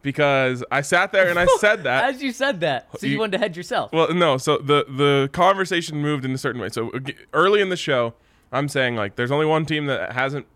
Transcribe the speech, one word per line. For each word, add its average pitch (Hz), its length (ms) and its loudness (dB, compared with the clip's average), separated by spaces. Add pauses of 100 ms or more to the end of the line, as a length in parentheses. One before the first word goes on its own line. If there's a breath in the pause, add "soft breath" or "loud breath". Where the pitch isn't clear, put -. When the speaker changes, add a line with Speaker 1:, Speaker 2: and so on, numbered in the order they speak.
Speaker 1:
because 135 680 0
I 139 120 0
sat 180 280 2
there 185 200 4
and 175 80 0
I 175 80 4
Speaker 2:
<laughs> 508 140 6
Speaker 1:
said 208 240 2
that. 131 200 2
Speaker 2:
As 269 180 -2
you 269 80 -2
said 247 300 -4
that. 143 280 -2 (120)
So 135 60 -6
you 139 80 0
Speaker 1:
You 143 40 -2
Speaker 2:
wanted 214 140 -2
to - 60 -2
hedge 190 180 -2
yourself. 175 380 -4
Speaker 1:
Well, 160 180 4
no. 165 240 4
So 143 220 2
the, 143 280 2
the 139 460 2
conversation 175 720 0
moved 147 240 -2
in 131 60 -2
a 131 40 -4
certain 123 240 -6
way. 95 80 -6
So, 117 260 -4
ag-, 131 220 -8 (160)
early 202 300 4
in 190 80 -2
the 180 80 -2
show, 120 340 0 (400 soft breath)
I'm 143 160 -2
saying, 127 280 -2
like, 101 200 -4
there's 120 140 -2
only 151 160 0
one 160 180 0
team 151 220 -4
that 107 260 -4
hasn't 135 320 -4 (120)